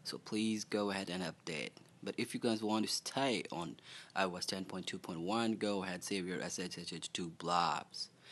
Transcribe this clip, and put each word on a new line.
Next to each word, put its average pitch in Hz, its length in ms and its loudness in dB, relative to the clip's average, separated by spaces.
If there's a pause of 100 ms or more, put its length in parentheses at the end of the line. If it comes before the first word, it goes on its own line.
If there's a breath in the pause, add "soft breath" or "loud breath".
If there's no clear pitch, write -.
So - 140 -6
please 110 460 2
go 104 260 2
ahead 98 200 0
and 90 120 -2
update. - 500 -4 (300)
But - 160 -4
if - 160 -2
you 127 60 -4
guys 113 240 2
want 107 220 4
to 98 40 0
stay 131 600 2
on 85 240 -4 (400 loud breath)
I 95 80 4
O 90 140 2
S 87 80 -4
ten 95 180 -2
point 92 240 -6
two - 100 -4
point 90 220 -4
one, 110 360 2
go 101 280 2
ahead, 90 180 -4
save 95 240 0
your 87 160 0
S - 180 -2
H 92 180 -4
S 87 160 -6
H 80 180 -6
two 85 280 -2
blobs. 85 680 2 (240 loud breath)